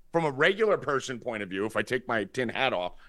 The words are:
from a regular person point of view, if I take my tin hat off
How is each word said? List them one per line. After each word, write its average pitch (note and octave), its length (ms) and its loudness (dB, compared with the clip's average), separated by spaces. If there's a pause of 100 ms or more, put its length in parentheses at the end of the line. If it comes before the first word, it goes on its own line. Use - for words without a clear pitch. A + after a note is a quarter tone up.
(120)
from E3 140 2
a D3 60 2
regular F#3+ 460 4
person C3+ 420 -2
point G#2+ 240 -4
of F#2+ 60 -8
view, F#2+ 160 -2
if G#2+ 120 -2
I G#2+ 60 4
take B2+ 240 -2
my A2+ 160 0
tin A#2 260 -4
hat B2 240 0
off F2+ 200 -2 (140)